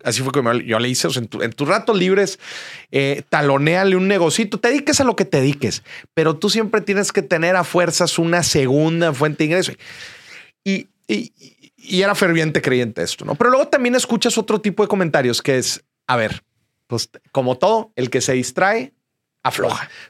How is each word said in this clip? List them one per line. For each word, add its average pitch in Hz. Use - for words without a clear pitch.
así 120
fue 131
como 120
yo 117
le 120
hice. 127
O -
sea, 127
en 113
tu, -
en 113
tus 143
ratos 208
libres, 190
eh, 139
talonéale 156
un 185
negocito. 196
Te 240
dediques 285
a -
lo 240
que 185
te 139
dediques, 139
pero 160
tú 196
siempre 214
tienes 196
que 202
tener 170
a 175
fuerzas 170
una 170
segunda 156
fuente 151
de -
ingreso. 175
Y, 196
y, -
y -
era 202
ferviente 165
creyente 123
de -
esto, -
¿no? -
Pero 240
luego 269
también 247
escuchas 233
otro 214
tipo 208
de 202
comentarios 151
que 131
es, -
a 127
ver, 110
pues, -
como 127
todo, 214
el 127
que 127
se 139
distrae, 190
afloja. -